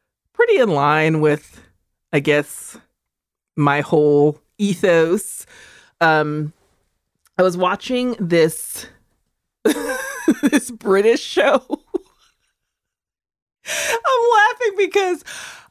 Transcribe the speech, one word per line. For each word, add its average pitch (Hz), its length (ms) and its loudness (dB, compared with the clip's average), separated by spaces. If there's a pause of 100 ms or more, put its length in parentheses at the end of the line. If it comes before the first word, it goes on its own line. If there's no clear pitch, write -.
(340)
pretty 466 240 2
in 240 140 2
line 156 500 2
with, 151 400 -2 (500)
I 147 80 0
guess, 147 580 -2 (800)
my 143 240 0
whole 147 600 2 (180)
ethos. 175 880 0 (540)
Um, 151 540 0 (840)
I 185 60 4
was 185 140 0
watching 233 600 -2
this, 165 680 0 (400)
<laughs> - 380 -20 (800)
this - 280 -2
British 220 500 0
show. 269 460 0
<laughs> - 0 - (2000)
I'm 480 680 -2
laughing 453 440 2
because 370 460 -2 (480)